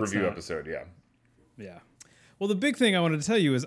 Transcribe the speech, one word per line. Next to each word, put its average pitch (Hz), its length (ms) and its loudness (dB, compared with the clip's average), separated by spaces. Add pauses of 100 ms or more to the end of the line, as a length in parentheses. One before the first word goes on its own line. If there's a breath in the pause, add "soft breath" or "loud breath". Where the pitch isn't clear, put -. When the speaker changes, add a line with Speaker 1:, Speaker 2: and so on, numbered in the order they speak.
Speaker 1:
it's 101 100 -2
Speaker 2:
review 101 100 0
Speaker 1:
not. 90 100 0
Speaker 2:
episode. 80 340 -8
Yeah. 71 180 -8 (760)
Speaker 1:
Yeah. 92 220 -16 (580 loud breath)
Well, 196 100 -2
the 208 60 2
big 247 220 0
thing 214 200 4
I 180 40 4
wanted 160 200 2
to 143 60 -6
tell 226 120 2
you 147 160 4
is 127 120 0